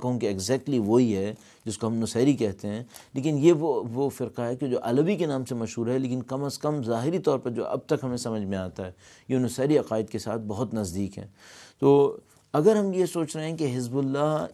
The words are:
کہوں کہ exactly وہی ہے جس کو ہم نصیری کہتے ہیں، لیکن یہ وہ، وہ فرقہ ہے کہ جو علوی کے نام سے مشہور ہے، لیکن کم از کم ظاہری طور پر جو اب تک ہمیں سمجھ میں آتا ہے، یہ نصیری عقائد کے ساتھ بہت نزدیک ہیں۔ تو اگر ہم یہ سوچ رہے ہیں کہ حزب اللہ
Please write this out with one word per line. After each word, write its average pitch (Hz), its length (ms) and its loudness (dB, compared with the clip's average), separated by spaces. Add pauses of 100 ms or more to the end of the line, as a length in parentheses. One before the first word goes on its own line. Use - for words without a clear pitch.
کہوں 123 180 -2
کہ 113 80 0
exactly 117 580 0
وہی 113 300 6
ہے 101 180 -2 (300)
جس 110 140 -6
کو 117 80 -2
ہم 113 80 -2
نصیری 117 380 2
کہتے 104 360 -2
ہیں، 110 160 -6 (280)
لیکن 143 260 0
یہ 160 140 8
وہ، 147 300 0 (100)
وہ 135 160 -2
فرقہ 120 340 -6
ہے 120 140 -4
کہ 143 100 -4
جو 127 160 0
علوی 151 340 2
کے 165 100 0
نام 135 180 -2
سے 123 100 -6
مشہور 113 320 -4
ہے، 127 120 0
لیکن 127 240 -4
کم 135 220 -6
از 139 140 -6
کم 151 240 -2
ظاہری 135 360 0
طور 143 200 0
پر 123 120 -4
جو 117 160 -4
اب 131 200 -4
تک 156 160 0
ہمیں 123 140 -4
سمجھ 113 260 -4
میں 98 160 -4
آتا 92 280 -8
ہے، 90 40 -10 (380)
یہ 131 80 2
نصیری 131 420 2
عقائد 110 300 0
کے 110 100 -6
ساتھ 113 280 -4
بہت 104 280 -4
نزدیک 98 440 -4
ہیں۔ 98 80 -12 (520)
تو 139 380 6 (360)
اگر 180 240 6
ہم 196 160 0
یہ 180 140 2
سوچ 160 300 -4
رہے 156 140 -6
ہیں 165 60 -6
کہ 135 200 -2
حزب 127 220 -2
اللہ 147 560 0